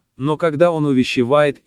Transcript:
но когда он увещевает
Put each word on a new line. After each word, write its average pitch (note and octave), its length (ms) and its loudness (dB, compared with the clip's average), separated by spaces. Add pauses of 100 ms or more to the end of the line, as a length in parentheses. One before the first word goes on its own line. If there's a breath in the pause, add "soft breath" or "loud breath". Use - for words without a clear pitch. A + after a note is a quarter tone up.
(180)
но C#3+ 200 -4
когда E3 340 0
он D#3 140 -2
увещевает C3 800 0